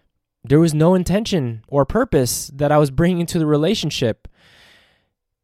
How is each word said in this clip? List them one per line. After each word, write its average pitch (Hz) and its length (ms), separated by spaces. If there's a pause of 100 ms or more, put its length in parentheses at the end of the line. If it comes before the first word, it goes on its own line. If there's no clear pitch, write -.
(460)
there 139 160
was 170 120
no 160 220
intention 165 720
or 139 180
purpose - 720
that 147 160
I 151 60
was 147 120
bringing 170 360
to 180 120
the 160 80
relationship. 151 840 (1160)